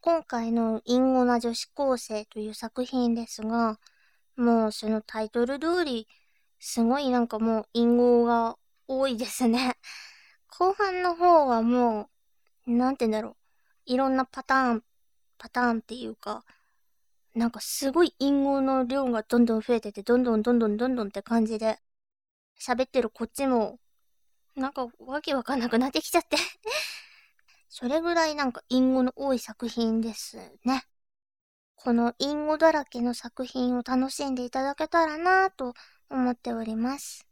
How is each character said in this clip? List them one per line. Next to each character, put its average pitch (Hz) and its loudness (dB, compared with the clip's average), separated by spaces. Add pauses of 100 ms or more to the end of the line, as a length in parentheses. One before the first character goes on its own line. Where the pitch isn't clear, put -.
今 330 0
回 226 -4
の 226 0
隠 254 2
語 254 4
な 247 2
女 233 -4
子 - -8
高 269 -2
生 214 -8
と - -12
い 214 -6
う 214 -12
作 233 -6
品 247 0
で 226 -6
す - -12
が、 226 -2 (580)
も 233 4
う 214 -6
そ - -8
の 220 0
タ 220 -8
イ 214 -6
ト 240 0
ル 269 -4
通 339 0
り、 233 -6 (520)
す - -2
ご 240 2
い 277 -2
な 247 2
ん 233 0
か 220 -6
も 220 0
う - -12
隠 233 4
語 240 6
が 233 0 (300)
多 269 0
い 254 0
で 233 -4
す 254 -2
ね。 247 2 (380)
<laughs> - -20
後 370 0
半 381 -2
の 359 0
方 339 6
は 233 2
も 233 2 (580)
う、 247 -4
な 247 2
ん 277 -4
て 240 0
言 - 2
う - 2
ん - 0
だ 214 -2
ろ 226 -10
う。 - -20 (500)
い 254 0
ろ 269 2
ん 262 2
な 262 0
パ - -16
タ - 0
ー 262 2
ン、 220 -4 (540)
パ - -18
タ 247 -2
ー 233 2
ン - -2
っ - -20
て - -14
い 247 -10
う 220 -10
か、 214 -12 (920)
な 226 0
ん 233 0
か 220 -14
す - -4
ご 330 4
い 330 2
隠 277 2
語 277 2
の 262 2
量 269 -2
が 233 -2
ど 240 0
ん 240 8
ど 226 2
ん - -2
増 240 0
え 226 0
て 208 -12
て、 202 -12
ど 240 2
ん 254 4
ど 240 2
ん 214 2
ど 240 2
ん 240 4
ど 226 2
ん 208 0
ど 240 0
ん 262 -2
ど 233 -4
ん 202 -8
っ - -10
て 196 -10
感 226 0
じ 220 -4
で、 220 -2 (800)
喋 254 -2
っ - -20
て 269 2
る 226 0
こ - -8
っ 233 -10
ち - -4
も、 240 0 (800)
な 269 -4
ん 285 -10
か 254 -6 (100)
わ 262 -8
け 302 -4
わ 254 -2
か 269 -4
ん 254 0
な 233 -2
く 226 2
な 254 2
っ - -6
て 302 -2
き - -10
ち - 2
ゃ 339 4
っ - -8
て。 - -2
<laughs> - -10
そ - -12
れ 285 0
ぐ 339 -2
ら 330 2
い 302 -4
な 294 -2
ん 254 -2
か - -14
隠 254 2
語 262 2
の 254 0
多 277 -2
い 240 -2
作 226 -10
品 226 -2
で 220 -6
す - -14 (280)
ね。 254 -2 (880)
こ - -2
の 233 0
隠 294 -4
語 302 0
だ 320 6
ら 294 -2
け - -10
の 240 -2
作 247 -10
品 247 -2
を 240 -6
楽 254 0
し 285 -6
ん 262 -2
で 247 -4
い 240 -10
た 262 -4
だ 277 -4
け 311 -4
た 330 2
ら 302 -6
な 370 2
ぁ 381 -4
と 247 -8 (360)
思 254 0
っ - -2
て 240 -8
お 226 -6
り 220 -6
ま 247 -4
す。 - -16